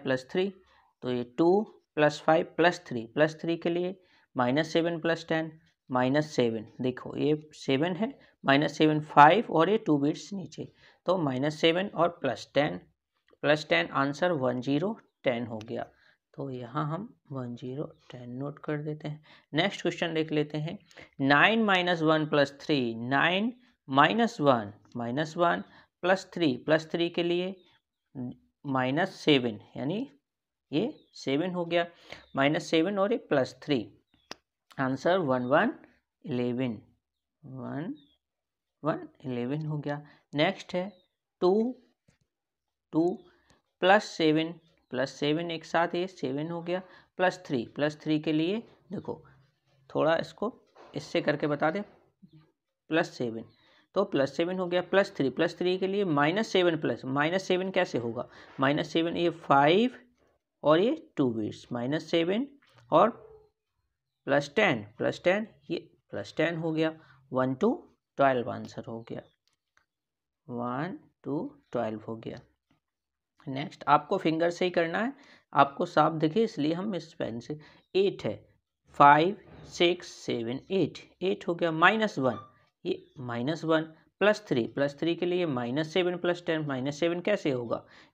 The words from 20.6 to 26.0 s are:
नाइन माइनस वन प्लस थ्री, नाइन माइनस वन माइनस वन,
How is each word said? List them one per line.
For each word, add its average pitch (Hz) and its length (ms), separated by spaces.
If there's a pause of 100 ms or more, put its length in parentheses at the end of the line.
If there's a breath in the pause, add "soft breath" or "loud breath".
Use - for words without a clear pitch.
नाइन 170 420
माइनस 180 380
वन 156 240
प्लस 143 340
थ्री, 123 360
नाइन 156 560 (360 soft breath)
माइनस 139 520
वन 117 320 (240)
माइनस 127 400
वन, 175 260 (400 soft breath)